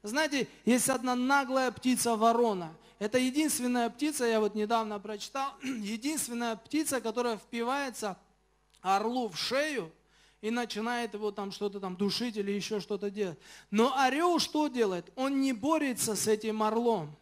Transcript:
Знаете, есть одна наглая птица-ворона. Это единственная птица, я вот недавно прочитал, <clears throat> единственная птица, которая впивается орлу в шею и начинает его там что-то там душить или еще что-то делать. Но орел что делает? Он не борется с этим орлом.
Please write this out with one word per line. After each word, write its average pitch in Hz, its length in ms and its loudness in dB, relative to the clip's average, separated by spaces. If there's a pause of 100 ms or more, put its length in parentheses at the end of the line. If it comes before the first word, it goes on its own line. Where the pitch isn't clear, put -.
Знаете, 285 400 0 (160)
есть 247 260 6
одна 254 260 0
наглая 262 560 2
птица-ворона. 226 1000 2 (260)
Это 214 200 0
единственная 247 680 2
птица, 294 360 -2
я 226 140 2
вот 208 160 0
недавно 214 440 0
прочитал, 220 580 -8
<clears throat> - 60 -16
единственная 233 920 -4
птица, 294 460 -2
которая 226 360 -2
впивается 233 800 -4 (640)
орлу 220 480 2
в 156 80 -10
шею 262 540 -2 (500)
и 214 80 -4
начинает 233 640 -2
его 208 180 -4
там 202 200 -6
что-то 202 280 -6
там 185 160 -6
душить 202 420 0
или 202 140 -2
еще 202 280 -2
что-то 202 300 -4
делать. 196 280 -4 (320)
Но 233 280 4
орел 294 420 4
что 302 280 0
делает? 208 480 0
Он 269 260 0
не 269 120 2
борется 254 600 0
с - 120 -2
этим 214 360 0
орлом. 214 580 0